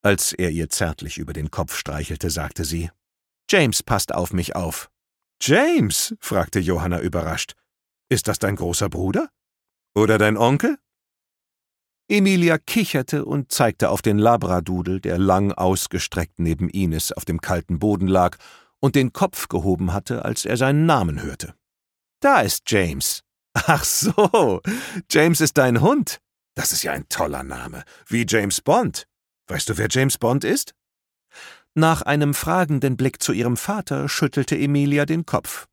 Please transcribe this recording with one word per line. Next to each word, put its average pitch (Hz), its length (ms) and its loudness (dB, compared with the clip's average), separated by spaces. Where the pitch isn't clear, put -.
Als 101 300 0
er 90 180 -2
ihr 82 180 -4
zärtlich - 480 -6
über 78 160 -10
den 78 180 -6
Kopf - 240 -6
streichelte, 76 540 -6
sagte 76 360 -6
sie, 82 240 -6
„James 151 340 2
passt - 300 -2
auf 87 200 -4
mich 90 220 -4
auf.“ 82 340 -6
„James?“, 226 800 2
fragte 95 400 -2
Johanna 87 400 0
überrascht. 82 540 -4
„Ist - 180 0
das 107 120 -2
dein 98 160 0
großer 87 340 -2
Bruder? 95 400 -2
Oder 107 240 4
dein 107 180 4
Onkel?“ 143 400 2
Emilia 190 520 4
kicherte 147 680 -2
und 131 260 -4
zeigte 110 380 2
auf 98 140 -2
den 104 160 4
Labradudel, 92 800 2
der 87 160 -2
lang 98 340 4
ausgestreckt - 840 -2
neben 82 320 0
Ines 82 420 -2
auf - 140 -10
dem 82 160 -4
kalten 87 380 -4
Boden 98 280 0
lag 92 300 2
und 139 160 0
den 131 160 4
Kopf - 380 -2
gehoben 90 440 0
hatte, 107 300 -6
als - 220 -4
er 120 100 -2
seinen 139 300 2
Namen 110 380 0
hörte. - 320 -10
„Da 277 200 4
ist - 280 -2
James.“ 87 540 0
„Ach - 300 0
so, 180 800 2
James 160 320 4
ist - 160 2
dein 127 240 4
Hund? 233 380 2
Das - 180 -4
ist - 120 -2
ja - 80 -4
ein 71 180 -8
toller 71 340 -4
Name, 62 400 -12
wie 117 240 0
James 104 320 0
Bond. 165 460 0
Weißt - 220 -6
du, - 80 -2
wer 110 120 -2
James 131 300 2
Bond 123 240 0
ist?“ 202 320 -4
Nach 160 300 2
einem 143 320 0
fragenden 147 600 0
Blick 131 260 -2
zu - 80 -2
ihrem 117 260 0
Vater 143 520 -4
schüttelte 143 460 -2
Emilia 143 520 2
den 160 180 -2
Kopf. - 480 -6